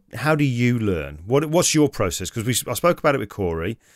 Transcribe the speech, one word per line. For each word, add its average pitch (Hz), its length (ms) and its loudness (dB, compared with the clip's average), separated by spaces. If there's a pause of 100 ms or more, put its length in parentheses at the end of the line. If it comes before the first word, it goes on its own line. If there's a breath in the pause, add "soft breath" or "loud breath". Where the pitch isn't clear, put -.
(140)
how 147 220 0
do 147 80 2
you 123 340 2
learn? 80 480 -2
What, 135 200 2
what's 165 280 2
your 151 160 4
process? 95 400 -4
'Cause 113 140 -6
we 120 80 -2
s-, - 160 -4
I 123 60 -6
spoke 170 260 0
about 147 160 2
it 131 40 -2
with 107 100 -6
Corey. 87 480 -4 (180 soft breath)